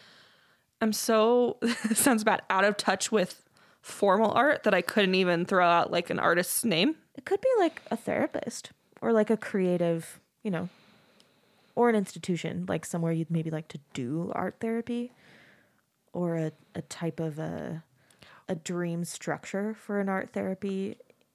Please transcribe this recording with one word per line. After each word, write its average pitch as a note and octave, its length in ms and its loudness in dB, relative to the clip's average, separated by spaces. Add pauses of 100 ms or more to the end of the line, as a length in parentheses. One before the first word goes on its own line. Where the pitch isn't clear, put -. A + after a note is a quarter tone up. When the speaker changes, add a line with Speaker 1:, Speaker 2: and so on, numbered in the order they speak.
(800)
Speaker 1:
I'm A3 120 2
so, A#3 680 4 (160)
<laughs> A3 200 -2
sounds A3+ 300 4
bad, G#3 260 2
out F#3+ 140 4
of G#3 120 4
touch - 360 0
with F#3 300 0 (400)
formal G3+ 500 2
art C#4 320 4
that G#3 100 4
I F3 80 4
couldn't F#3+ 320 2
even F3+ 300 2
throw F3+ 220 4
out, E3+ 240 4
like, F3 200 0
an - 80 -2
artist's E3+ 460 2
name. G#3+ 320 2 (180)
Speaker 2:
It - 100 -18
could G4 160 0
be, C5 80 2 (100)
like, E4+ 320 2
a A#3 60 -4
therapist - 760 -4 (300)
or, A#3 120 0
like, G#3+ 180 4
a A3 60 2
creative, F3 840 -2 (220)
you A3 80 -4
know, F3+ 180 -2 (1040)
or A#3+ 140 4
an A#3 60 4
institution, F3 720 -4
like, E3+ 180 -2
somewhere E3 260 -2
you'd E3 180 -2
maybe E3 200 -2
like D#3 180 -6
to - 100 -14 (140)
do D3 420 -6
art F#3 260 -6
therapy, A#3 520 -6 (1000)
or F3 240 -2
a, D#3 160 -4 (220)
a E3 80 -8
type E3 380 -8
of D#3 180 -6
a, D#3+ 460 -8 (640)
a - 60 -4
dream F3 500 -6
structure G3+ 720 -6
for G3+ 260 -6
an G3 80 -2
art F#3+ 240 -4
therapy G3 640 -4 (380)